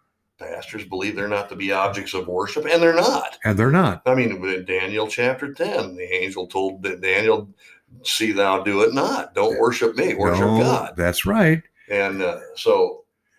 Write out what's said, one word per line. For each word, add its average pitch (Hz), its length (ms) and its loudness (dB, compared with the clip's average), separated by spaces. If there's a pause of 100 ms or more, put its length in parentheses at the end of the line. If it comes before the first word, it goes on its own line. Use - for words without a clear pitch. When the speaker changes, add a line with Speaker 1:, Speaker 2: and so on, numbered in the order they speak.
(380)
Speaker 1:
pastors 87 460 -12
believe 98 320 -6
they're 101 120 -4
not 101 220 -4
to 98 60 -14
be 98 160 -4
objects 98 420 -2
of 92 120 -6
worship, 92 400 -4
and 170 160 4
they're 165 120 6
not. 220 500 0
Speaker 2:
And 104 140 2
they're 117 120 4
not. 147 360 2
Speaker 1:
I 127 80 6
mean, 123 180 2
in 92 320 -4
Daniel 95 420 -2
chapter 127 480 -2
ten, 170 420 -4
the 90 180 -8
angel 92 320 -4
told 95 360 -4
Da-, 95 140 -6
Daniel, 101 520 0 (560)
"See 110 280 0
thou 98 300 2
do 101 200 0
it 113 120 4
not. 190 400 -2
Don't 107 200 0
Speaker 2:
Yeah. 110 60 -2
Speaker 1:
worship 117 360 2
me, 147 180 0
worship 95 320 2
Speaker 2:
No, 110 140 4
Speaker 1:
God." 127 360 0
Speaker 2:
that's 87 300 0
right. 175 360 4 (280)
Speaker 1:
And, 98 320 0
uh, 87 160 -2 (180)
so - 480 2 (340)